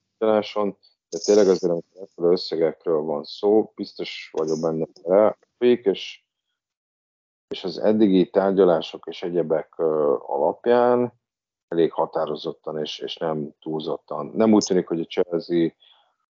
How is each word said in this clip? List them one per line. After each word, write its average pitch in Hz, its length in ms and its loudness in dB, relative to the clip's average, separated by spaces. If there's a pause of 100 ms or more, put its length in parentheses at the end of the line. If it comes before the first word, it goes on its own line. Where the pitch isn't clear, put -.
(180)
tárgyaláson, 104 580 -2 (320)
de - 100 -10
tényleg 104 300 4
azért, 90 240 2
amikor 85 300 -8
ekkora 87 280 -2
összegekről 82 680 -2
van 76 240 -6
szó, 104 500 0
biztos - 580 -12
vagyok 80 280 -4
benne, 80 260 -4 (160)
hogy 101 320 4 (240)
folyik, 123 260 2
és, - 380 -4 (1300)
és - 100 -10
az 87 140 -8
eddigi 98 520 4
tárgyalások 92 760 2
és 82 160 -12
egyebek, 80 540 -2
ö, 76 400 0 (100)
alapján 120 840 0 (560)
elég 82 240 2
határozottan 78 840 -6
és, 76 200 -8
és - 180 -10
nem 78 440 -6
túlzottan. 78 680 -8
Nem 110 260 2
úgy 104 120 4
tűnik, 92 220 0
hogy 82 140 -4
a 80 40 -6
Chelsea 85 680 -2 (680)